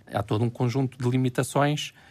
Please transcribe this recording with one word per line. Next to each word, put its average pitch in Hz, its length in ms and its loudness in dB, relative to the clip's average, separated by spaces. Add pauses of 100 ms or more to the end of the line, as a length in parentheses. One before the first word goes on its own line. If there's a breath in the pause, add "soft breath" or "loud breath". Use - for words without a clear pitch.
(120)
Há 104 100 0
todo 107 220 0
um 117 60 2
conjunto 127 480 0
de 123 100 0
limitações 131 840 0 (160 loud breath)